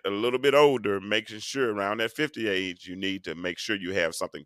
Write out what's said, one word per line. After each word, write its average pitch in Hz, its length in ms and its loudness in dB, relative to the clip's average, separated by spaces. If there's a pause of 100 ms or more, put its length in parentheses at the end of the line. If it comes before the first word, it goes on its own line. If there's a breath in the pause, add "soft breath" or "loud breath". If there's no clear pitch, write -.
a 98 40 -2
little 117 300 0
bit 135 140 4
older, 123 460 6
making 107 400 -4
sure 120 340 -2
around 104 260 0
that 113 120 -2
fifty 113 380 -2
age, 92 360 -2
you 92 120 -10
need 95 260 -4
to 85 100 -6
make 87 240 -6
sure 107 200 -2
you 92 160 -6
have 82 200 2
something 85 320 -8